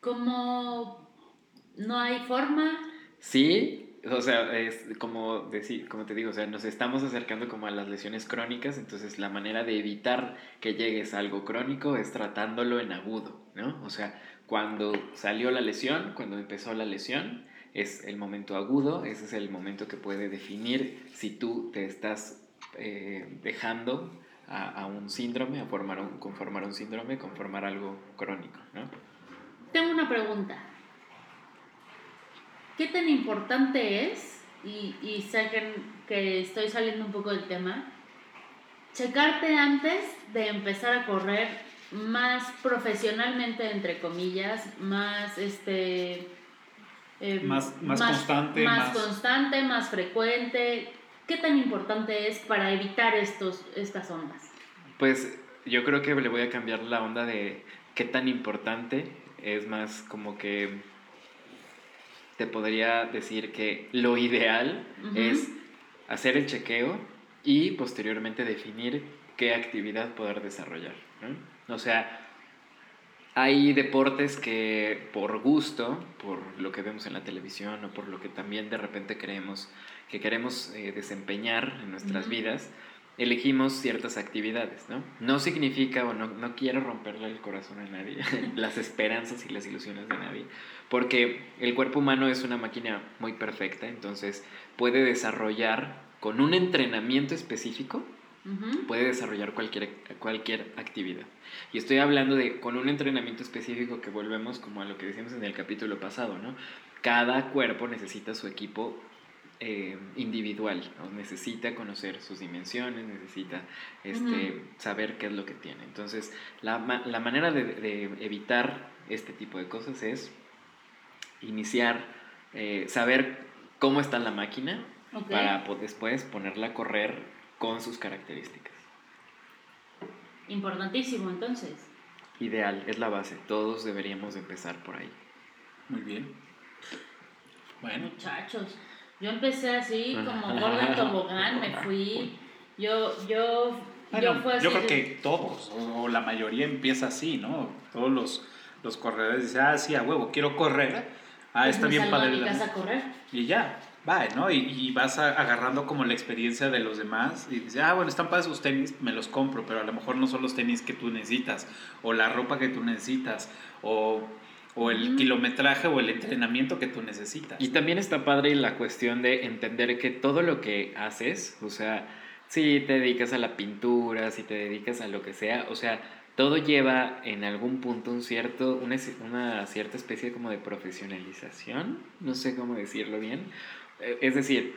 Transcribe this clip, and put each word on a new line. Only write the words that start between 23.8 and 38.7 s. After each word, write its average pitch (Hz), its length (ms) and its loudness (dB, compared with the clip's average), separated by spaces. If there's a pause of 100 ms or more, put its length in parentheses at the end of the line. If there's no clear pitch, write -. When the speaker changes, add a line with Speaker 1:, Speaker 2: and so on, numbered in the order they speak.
Speaker 2:
a, 98 200 -6
a 98 180 -8
un 101 240 -8
síndrome, 127 500 -2
a 117 60 -8
formar 98 340 -4
un, 101 180 -8
conformar 98 460 -8
un 101 100 -8
síndrome, 113 440 -6
conformar 98 460 -8
algo 98 320 -6 (200)
crónico, 95 420 -8 (160)
¿no? - 160 -10 (840)
Speaker 1:
Tengo 330 200 4
una 320 160 2
pregunta. 208 500 -2 (2250)
¿Qué 320 120 0
tan 339 200 2
importante 247 1040 4
es? - 280 -12 (240)
Y, 208 380 -8
y 208 200 -4
sé 214 280 2
que, 214 240 -2 (340)
que 196 320 2
estoy 214 280 -2
saliendo 220 360 0
un 202 80 -6
poco 202 180 -2
del 185 140 0
tema. 185 400 -4 (1120)